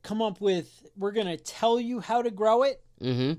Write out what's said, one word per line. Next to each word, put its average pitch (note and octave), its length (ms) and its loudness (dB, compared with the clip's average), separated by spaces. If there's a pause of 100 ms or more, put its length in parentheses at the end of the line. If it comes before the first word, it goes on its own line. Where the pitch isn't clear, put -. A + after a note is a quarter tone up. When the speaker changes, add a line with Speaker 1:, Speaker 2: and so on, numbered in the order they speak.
Speaker 1:
come A3 200 -6
up G#3+ 180 -2
with, F#3+ 440 -2 (140)
we're G3 140 -2
gonna G3 260 -2
tell A#3 420 0
you A#3+ 200 -4
how A3+ 220 0
to A#3+ 100 -2
grow A3 320 4
it, C#4 180 -2 (200)
Speaker 2:
Mm-hmm. B2+ 380 0